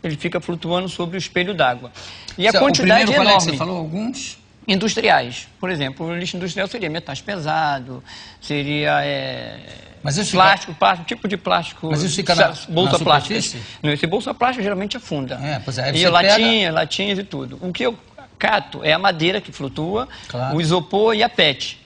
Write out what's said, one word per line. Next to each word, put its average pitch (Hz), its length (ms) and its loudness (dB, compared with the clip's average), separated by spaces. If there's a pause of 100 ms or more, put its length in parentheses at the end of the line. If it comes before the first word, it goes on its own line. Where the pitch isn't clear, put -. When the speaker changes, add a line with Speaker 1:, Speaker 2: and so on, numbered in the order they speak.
Speaker 1:
Ele 156 140 -4
fica 175 240 -4
flutuando 175 480 -4
sobre 175 280 -6
o - 20 -6
espelho 180 360 -4
d'água. 123 380 0 (440)
E 180 80 -2
a 214 40 6
Speaker 2:
Isso 226 80 4
é - 40 6
o - 40 6
Speaker 1:
quantidade 226 400 6
Speaker 2:
primeiro, 208 80 2
Speaker 1:
é - 20 2
Speaker 2:
qual 190 100 4
é - 40 4
que 202 40 6 (120)
Speaker 1:
enorme. 165 80 0
Speaker 2:
você 139 40 -2
falou? 175 220 -4
Alguns? 185 640 -6 (240)
Speaker 1:
Industriais. 175 800 2 (140)
Por 185 100 -4
exemplo, 143 360 -4
o 170 100 -4
lixo 180 200 -6
industrial 185 300 -4
seria 185 240 -6
metais 151 300 -8
pesado, 147 800 -4 (380)
seria, 147 640 0
é, 127 560 -8 (420)
Speaker 2:
Mas 143 140 -2
isso 185 160 -2
fica 185 100 6
Speaker 1:
plástico, 190 320 4
plástico, 185 340 2
tipo 233 200 -6
de 190 80 -2
plástico, 175 520 -2
Speaker 2:
Mas 151 140 0
isso 180 140 -2
fica 170 180 0
Speaker 1:
sa-, 165 140 4
Speaker 2:
na, - 260 -8
Speaker 1:
bolsa 180 240 4
Speaker 2:
na 165 60 0
Speaker 1:
plástica. 175 360 2
Speaker 2:
superfície? - 400 -8
Speaker 1:
Não, 151 120 0
esse 147 160 -2
bolsa 208 260 -2
plástica 247 300 0
geralmente 202 320 -4
afunda. 139 400 -6
Speaker 2:
É, 139 280 -4
pois 127 140 -4
é, 127 60 -2
aí 143 120 -2
Speaker 1:
E 160 40 2
Speaker 2:
você 180 80 6
Speaker 1:
latinha, 214 580 6
Speaker 2:
pega 160 60 0
Speaker 1:
latinhas 190 460 -2
e 202 40 -4
tudo. 135 400 -8
O 180 100 -6
que 233 120 -4
eu 240 120 0 (420)
cato 202 460 0
é 151 80 4
a 160 60 4
madeira 185 420 0
que 175 120 -18
flutua, 170 560 -6 (200)
Speaker 2:
Claro. 131 280 -4
Speaker 1:
o 165 40 2
isopor 196 540 2
e 214 80 2
a 240 60 4
pet. - 580 0